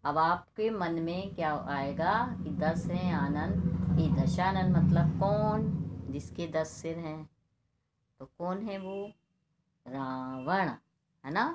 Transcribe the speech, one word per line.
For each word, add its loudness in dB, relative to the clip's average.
अब 0
आपके 0
मन -2
में -4
क्या 0
आएगा 0
कि -6
दस 0
हैं 0
आनन, 0
ये 4
दशानन 2
मतलब 6
कौन? 2
जिसके -6
दस -2
सिर -6
हैं। -10
तो -14
कौन -4
है -6
वो? -8
रावण, -4
है -8
ना। 2